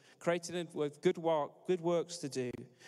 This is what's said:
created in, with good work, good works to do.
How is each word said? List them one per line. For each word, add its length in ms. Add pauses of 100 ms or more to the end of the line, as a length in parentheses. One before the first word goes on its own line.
(200)
created 340
in, 180
with 280
good 180
work, 480
good 140
works 380
to 100
do. 240 (360)